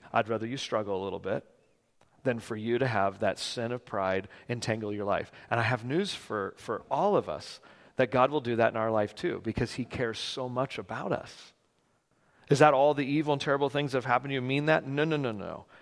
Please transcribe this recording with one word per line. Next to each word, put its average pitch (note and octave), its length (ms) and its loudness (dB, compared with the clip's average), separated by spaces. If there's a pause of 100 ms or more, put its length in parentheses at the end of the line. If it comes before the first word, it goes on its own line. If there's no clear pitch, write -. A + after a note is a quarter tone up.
(140)
I'd A2+ 160 2
rather A2 180 -2
you B2 80 -6
struggle G2+ 460 -2
a - 20 -4
little F#2 160 -4
bit." F#2+ 240 -4 (800)
Than A#2+ 160 0
for A2 160 -8
you A2+ 220 0
to C3 100 2
have G2 320 0
that G2+ 200 0
sin A#2+ 320 -6
of B2 140 -6
pride F#2+ 420 -2 (220)
entangle A2+ 440 -4
your G#2 120 -4
life. F#2+ 260 0 (180)
And A#2 100 2
I A#2 40 2
have A#2 220 0
news E3+ 280 -2
for, G2+ 440 -6
for - 320 -6
all F3+ 260 2
of G#2+ 140 2
us, - 300 -10 (360)
that B2 160 2
God C3 200 4
will D3 100 0
do A#2+ 140 -2
that A2+ 160 6
in A2+ 60 -6
our A2 120 0
life G#2+ 240 2
too, G#2 300 -4
because A2+ 300 -2
he B2 120 -6
cares A2+ 320 -4
so - 320 -6
much B2+ 280 -2
about A2+ 340 -6
us. - 420 -8 (960)
Is C#3+ 100 4
that D3+ 140 10
all C#3+ 200 6
the C#3 120 0
evil D3 280 0
and C#3 80 0
terrible C#3 280 2
things C#3+ 220 -2
that C3 80 0
have A#2 60 -4
happened B2+ 260 2
to C#3 40 -2
you C3 60 -2
mean C#3 240 0
that? D#3 220 2
No, C#3+ 160 0
no, D#3+ 140 0
no, C3 140 -2
no. F2+ 340 -8 (160)